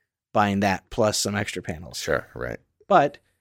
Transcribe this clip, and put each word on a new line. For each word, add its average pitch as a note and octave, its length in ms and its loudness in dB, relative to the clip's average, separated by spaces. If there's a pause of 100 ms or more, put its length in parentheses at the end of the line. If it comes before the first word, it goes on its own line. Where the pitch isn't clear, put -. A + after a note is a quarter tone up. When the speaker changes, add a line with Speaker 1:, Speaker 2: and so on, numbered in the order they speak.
(340)
Speaker 1:
buying G2+ 260 2
that F#2+ 300 0
plus G#2+ 260 2
some G2+ 180 -2
extra G2+ 280 -6
panels. E2 360 -10
Speaker 2:
Sure, - 360 -2
right. A#1+ 240 -8 (280)
Speaker 1:
But D3 300 4 (240)